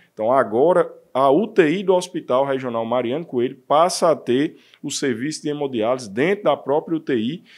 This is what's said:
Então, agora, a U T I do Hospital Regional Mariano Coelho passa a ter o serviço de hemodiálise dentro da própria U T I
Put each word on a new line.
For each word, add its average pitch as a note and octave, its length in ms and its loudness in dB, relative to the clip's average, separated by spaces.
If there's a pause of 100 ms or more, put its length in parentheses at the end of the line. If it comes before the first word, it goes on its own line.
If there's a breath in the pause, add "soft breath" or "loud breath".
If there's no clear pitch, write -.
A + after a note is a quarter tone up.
(140)
Então, G#2+ 180 -2
agora, C3+ 600 2 (220)
a C3+ 180 4
U G3 160 2
T F3 200 4
I F#3 160 -2
do F#3 120 2
Hospital D3 500 -2
Regional B2+ 400 -4
Mariano B2+ 400 -2
Coelho B2 300 -2
passa E3+ 560 2
a C#3+ 40 2
ter C3+ 420 -2 (240 loud breath)
o C#3+ 100 -10
serviço C3+ 500 -4
de D3+ 80 -6
hemodiálise B2+ 600 -2
dentro E3+ 360 -2
da D3 100 4
própria D#3 400 -2
U D#3 40 -4
T D3 160 -2
I A#2+ 280 -4 (140 loud breath)